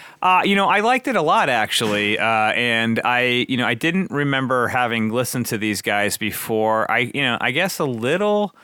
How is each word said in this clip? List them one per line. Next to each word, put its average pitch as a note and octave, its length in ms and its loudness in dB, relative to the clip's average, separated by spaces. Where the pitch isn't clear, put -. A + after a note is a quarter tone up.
Uh, F#3 220 4
you G3 100 2
know, G3 140 2
I F#3+ 100 2
liked B3 300 0
it A#3+ 80 0
a F3 60 2
lot, F3+ 260 2
actually, G#2+ 720 0
uh, A2 320 2
and A2+ 520 0
I, B2 440 2
you C3 80 -2
know, A#2+ 100 0
I A#2+ 80 0
didn't E3 380 -2
remember C3 560 0
having A#2 400 0
listened A#2+ 380 -2
to A2+ 120 -4
these G#2 240 -2
guys G#2 360 0
before. A2 720 -2
I, A#2 240 0
you C#3+ 100 -4
know, A#2+ 180 0
I A#2+ 100 0
guess F3 300 -2
a D#3+ 40 -2
little. F#3 800 -2